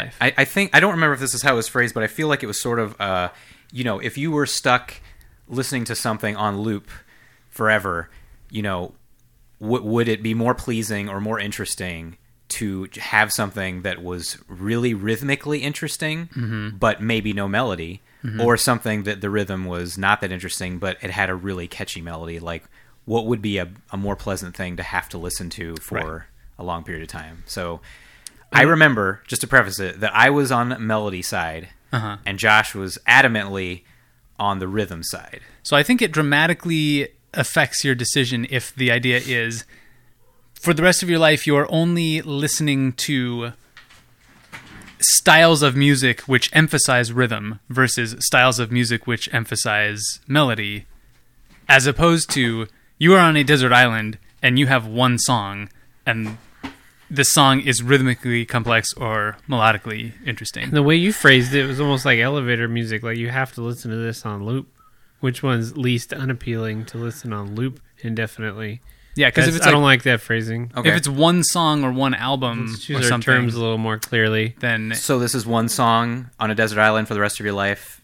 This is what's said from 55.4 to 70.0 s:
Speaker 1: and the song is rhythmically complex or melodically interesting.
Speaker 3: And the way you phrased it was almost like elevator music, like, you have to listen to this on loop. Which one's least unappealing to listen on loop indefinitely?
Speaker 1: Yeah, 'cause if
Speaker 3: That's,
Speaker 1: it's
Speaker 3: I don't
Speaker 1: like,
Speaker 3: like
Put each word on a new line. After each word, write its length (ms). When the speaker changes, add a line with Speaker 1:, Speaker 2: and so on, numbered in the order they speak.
Speaker 1:
and 320
the 120
song 380
is 200
rhythmically 640
complex 480
or 440
melodically 640
interesting. 400
Speaker 3:
And 80
the 100
way 120
you 180
phrased 400
it 120
was 140
almost 260
like 140
elevator 480
music, 360
like, 140
you 120
have 240
to 80
listen 300
to 60
this 280
on 200
loop. 220
Which 240
one's 320
least 380
unappealing 720
to 120
listen 360
on 220
loop 260
indefinitely? 800
Speaker 1:
Yeah, 160
'cause 160
if 60
Speaker 3:
That's, 40
Speaker 1:
it's 100
Speaker 3:
I 40
don't 120
Speaker 1:
like, 160
Speaker 3:
like 40